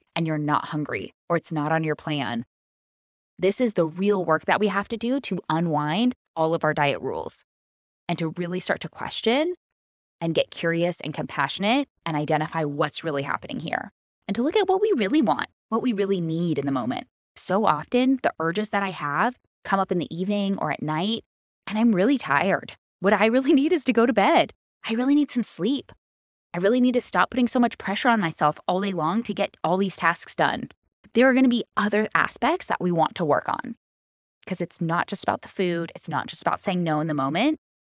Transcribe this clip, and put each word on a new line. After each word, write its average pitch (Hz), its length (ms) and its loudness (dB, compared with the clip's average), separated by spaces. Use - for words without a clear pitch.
and 165 140 -2
you're 156 100 -2
not 147 280 0
hungry 143 460 -6
or 170 80 2
it's - 140 -6
not 151 220 -2
on 160 100 2
your 156 140 -2
plan. 123 500 -4
This 190 240 0
is 233 140 0
the 170 120 2
real 185 380 0
work 160 200 0
that 185 160 2
we 214 80 2
have 196 200 -2
to 233 80 -6
do 240 260 -2
to - 260 -4
unwind 165 680 0
all 160 180 2
of 160 80 -2
our 151 100 2
diet 143 280 0
rules - 440 -8
and 175 120 0
to 165 80 0
really 175 320 -4
start - 220 -2
to 165 60 -8
question 302 680 -2
and 165 160 -2
get - 160 0
curious 170 480 -2
and 151 120 -8
compassionate 190 760 -2
and 160 100 -2
identify 151 460 0
what's 147 400 -2
really 139 220 -4
happening - 340 -6
here - 320 -4
and 196 80 -2
to 233 80 0
look 311 100 0
at 415 140 2
what 381 120 2
we 440 140 2
really 240 260 2
want, 170 280 0
what 220 140 0
we 254 100 2
really 196 280 0
need 165 380 0
in 143 80 -4
the 139 40 0
moment. 123 380 -4
So 202 300 0
often, 247 580 2
the - 160 0
urges 175 300 -2
that 202 140 -2
I 190 80 -4
have 170 480 -2
come 196 160 0
up 185 100 -2
in 185 80 0
the - 160 -4
evening 196 440 -2
or 156 120 -4
at - 120 -6
night, 165 420 -2
and 208 120 -4
I'm 233 140 4
really 214 260 4
tired. 151 580 0
What 196 140 4
I 196 120 4
really 262 260 4
<laughs> - 20 8
need 277 180 4
is 320 120 2
to 254 80 4
go 233 140 4
to 262 60 2
bed. 208 400 4
I - 80 -6
really 254 220 2
need 294 160 4
some 240 120 -2
sleep. 240 480 -4
I 180 40 -6
really 214 220 4
need 247 120 4
to 247 80 0
stop - 300 0
putting 240 180 0
so - 100 0
much 240 200 2
pressure 202 320 0
on 226 100 4
myself 156 480 0
all 185 140 0
day 196 100 -2
long 175 300 0
to 202 100 -6
get 180 320 -4
all 175 140 2
these 196 180 -2
tasks - 400 -2
done. - 320 0
There 254 140 6
are 254 60 4
gonna 262 140 4
be 233 160 2
other 208 380 0
aspects 247 520 0
that - 140 -2
we 180 120 0
want 165 220 0
to 180 100 -4
work 143 240 0
on, - 280 -6
'cause 185 140 -6
it's - 200 -8
not 165 260 0
just - 160 -8
about - 180 -2
the - 80 -18
food. 170 460 -2
It's - 140 -16
not 143 180 -4
just - 160 -10
about - 180 -2
saying 180 220 -2
no 156 180 0
in 160 60 -2
the 156 80 -4
moment. 165 460 0